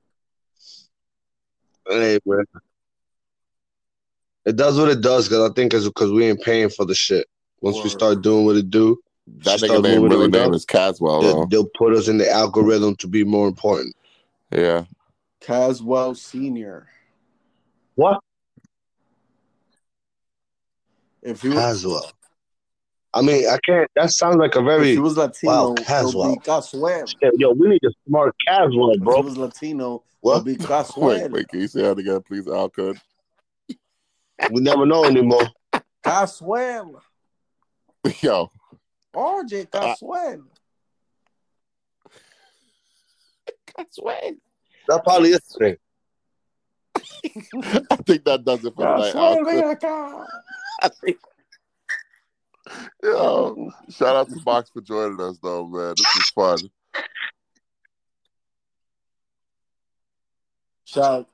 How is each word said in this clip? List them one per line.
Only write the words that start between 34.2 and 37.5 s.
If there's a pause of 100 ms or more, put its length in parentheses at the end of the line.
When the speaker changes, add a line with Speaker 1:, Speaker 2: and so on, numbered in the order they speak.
Speaker 1:
We
never
know
anymore. (560)
Speaker 2:
Caswell. (1040)